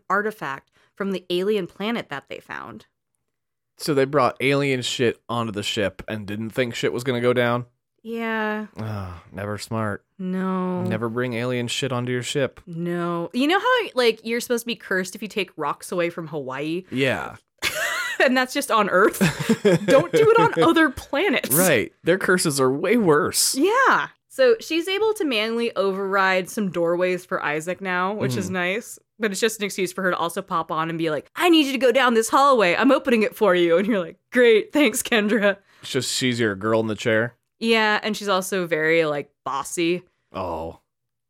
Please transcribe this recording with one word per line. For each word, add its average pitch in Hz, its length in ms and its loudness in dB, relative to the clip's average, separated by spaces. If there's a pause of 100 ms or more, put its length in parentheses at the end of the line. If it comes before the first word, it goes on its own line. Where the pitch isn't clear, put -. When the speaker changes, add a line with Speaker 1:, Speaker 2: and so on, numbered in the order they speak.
(100)
Speaker 1:
artifact 185 640 -4 (220)
from 196 180 -4
the 185 160 -6
alien 185 380 0
planet 214 420 -6
that 139 220 -10
they - 100 -14
found. 76 460 -14 (880)
Speaker 2:
So - 160 -4
they 135 140 4
brought 135 340 2
alien 139 400 0
shit - 480 -2
onto 113 240 -2
the 101 100 -6
ship 101 460 -4
and 107 180 -6
didn't 107 240 -6
think 123 240 -2
shit - 200 -2
was 120 100 -6
gonna 123 160 -2
go 123 140 2
down? 120 320 0 (360)
Speaker 1:
Yeah. 220 680 -6 (100)
Speaker 2:
Ah, 101 440 -8 (100)
never 101 260 -6
smart. 110 480 -6 (120)
Speaker 1:
No. 185 680 -4
Speaker 2:
Never 110 260 -2
bring 123 240 -4
alien 123 340 -2
shit 131 240 -4
onto 123 200 -4
your 123 100 -2
ship. 131 420 -4
Speaker 1:
No. 170 680 -4
You 254 140 2
know 381 100 0
how, 494 180 2 (180)
like, 233 300 0
you're 226 160 -4
supposed 233 220 -4
to - 40 -14
be 226 100 -6
cursed 185 400 -6
if - 40 -20
you 214 80 -10
take 190 280 -6
rocks 156 360 -6
away 175 160 -2
from 170 200 -10
Hawaii? 151 640 -6
Speaker 2:
Yeah. 120 460 -2 (260)
Speaker 1:
<laughs> - 40 -6 (580)
And 254 100 2
that's 262 200 -2
just 277 160 -4
on 214 180 2
Earth. 202 300 2 (440)
Speaker 2:
<laughs> 190 240 4
Speaker 1:
Don't 311 240 6
do 440 200 6
it 453 100 6
on 440 220 4
other 320 260 6
planets. 285 680 -2
Speaker 2:
Right. 156 380 2 (100)
Their 175 140 2
curses 180 420 0
are 131 140 4
way 185 240 0
worse. 156 580 2
Speaker 1:
Yeah. 370 540 2 (200)
So 247 300 4
she's 330 300 -4
able 403 260 0
to 381 100 -4
manually 233 520 -2
override 190 720 0
some 202 220 -4
doorways 175 560 0
for - 180 -6
Isaac 160 380 -6
now, 185 320 -4
which 233 240 -4
is 180 80 -4
Speaker 2:
Mm-hmm. 185 80 -8
Speaker 1:
nice. 185 440 -6 (200)
But 214 140 -2
it's 190 80 -6
just 220 200 -2
an 208 60 -2
excuse 190 260 -4
for 190 100 -6
her 185 100 0
to 175 40 -2
also 170 260 -4
pop 170 280 -6
on 160 200 -2
and 165 80 -6
be 160 120 -2
like, 143 260 -6
"I 349 140 2
need 311 160 6
you 269 60 -2
to 262 60 -2
go 247 140 4
down 247 220 4
this 226 160 2
hallway. 262 460 6
I'm 247 160 4
opening 254 300 4
it - 140 0
for 196 180 4
you." 170 240 4
And 202 80 0
you're 214 140 0
like, 165 180 -10 (120)
"Great. 233 420 6
Thanks, 247 300 2
Kendra." 208 540 2 (260)
Speaker 2:
It's - 80 -14
just 123 240 -2
she's 123 260 0
your 107 140 2
girl 110 260 0
in 113 60 -2
the 110 80 -4
chair. 113 400 0 (240)
Speaker 1:
Yeah, 220 440 0
and 214 140 -6
she's 202 120 -8
also 190 380 -2
very, 160 380 2
like, 147 260 -4 (140)
bossy. 165 580 -4 (300)
Speaker 2:
Oh. 82 480 -8 (500)